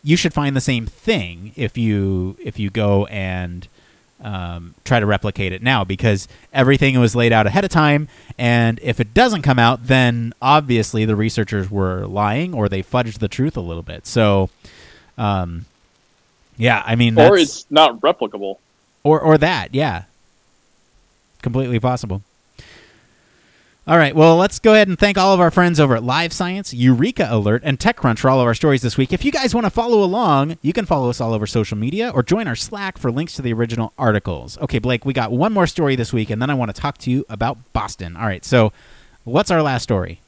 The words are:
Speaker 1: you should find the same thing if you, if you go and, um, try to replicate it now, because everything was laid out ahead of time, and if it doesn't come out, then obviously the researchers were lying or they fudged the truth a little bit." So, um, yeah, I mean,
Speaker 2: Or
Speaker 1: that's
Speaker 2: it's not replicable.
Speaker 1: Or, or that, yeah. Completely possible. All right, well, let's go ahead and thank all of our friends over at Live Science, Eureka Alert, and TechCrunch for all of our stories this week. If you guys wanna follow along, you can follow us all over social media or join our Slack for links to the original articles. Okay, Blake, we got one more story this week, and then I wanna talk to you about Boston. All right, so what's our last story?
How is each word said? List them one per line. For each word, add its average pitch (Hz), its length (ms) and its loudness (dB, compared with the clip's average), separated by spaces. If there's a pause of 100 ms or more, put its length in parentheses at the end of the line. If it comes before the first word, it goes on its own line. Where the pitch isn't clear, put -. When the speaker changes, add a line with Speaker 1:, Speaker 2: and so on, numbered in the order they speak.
Speaker 1:
you 147 120 4
should 170 180 -2
find 139 220 -2
the 135 60 0
same 117 260 -2
thing 101 680 -6
if - 220 -6
you, 98 680 -2
if - 140 -10
you 101 140 -6
go 101 340 0
and, 92 600 -8 (520)
um, 87 540 -10 (100)
try 123 160 0
to 104 60 0
replicate 98 480 -2
it 95 80 -12
now, 123 220 0
because 98 440 -2 (240)
everything 135 480 2
was 117 160 2
laid 117 160 2
out 110 140 4
ahead 160 180 0
of 185 60 -4
time, 151 380 2 (280)
and 117 460 0
if - 180 -4
it 107 140 -4
doesn't 220 300 2
come 131 160 2
out, 120 260 2
then 120 560 2
obviously 123 640 2
the 110 100 2
researchers 104 540 -2
were 95 380 -4
lying 104 440 -2
or 110 160 -2
they 95 140 -4
fudged 120 380 -4
the 107 80 -4
truth 139 280 -4
a 107 60 -8
little 85 220 -10
bit." 82 240 -16
So, 101 420 2 (720)
um, 92 460 -4 (920)
yeah, 113 260 2
I 113 120 -2
mean, 117 180 2
Speaker 2:
Or 170 240 6
Speaker 1:
that's 170 60 4
Speaker 2:
it's - 260 -6
not 143 320 4
replicable. 101 560 -2 (460)
Speaker 1:
Or, 151 180 4
or 156 160 6
that, 143 380 -2
yeah. 110 300 -2 (1400)
Completely 123 380 -2
possible. 113 440 -4 (1600)
All 165 120 4
right, 143 160 2
well, 165 200 8
let's 185 220 2
go 214 160 4
ahead 208 140 6
and 180 100 -4
thank 202 180 2
all 196 160 4
of 185 80 4
our 170 120 4
friends 175 280 4
over 135 160 6
at 113 80 -4
Live 160 300 -2
Science, 185 400 -6
Eureka 127 560 2
Alert, 110 340 0
and 139 140 -2
TechCrunch 139 400 0
for 135 140 2
all 131 80 4
of 120 80 2
our 113 80 0
stories 139 260 0
this 120 160 -4
week. 135 160 0
If 180 100 -4
you 285 80 0
guys 269 220 -2
wanna 226 160 0
follow 226 320 0
along, 170 640 0
you 143 100 -2
can 214 120 -4
follow 139 220 -2
us 123 140 -4
all 117 140 -2
over 107 100 -4
social 107 320 -4
media 180 320 -4
or 127 140 0
join 208 240 -2
our 117 80 -6
Slack 196 420 -10
for 123 140 -4
links 151 240 -6
to 139 80 -10
the 120 100 -2
original 113 420 -4
articles. 101 600 -4
Okay, - 220 -4
Blake, 120 260 -2
we 135 80 -4
got 113 180 -4
one 175 220 0
more 190 140 2
story 139 280 0
this 117 160 -4
week, 113 200 -2
and 107 100 -4
then 135 80 -2
I 143 60 -2
wanna 117 180 -4
talk - 260 -8
to 127 120 -6
you 135 180 -2
about 113 300 -6 (140)
Boston. 90 440 -8
All 110 80 -6
right, 95 180 -4
so 113 300 2 (500)
what's 147 280 -2
our 165 100 2
last 135 220 -2
story? 90 440 -4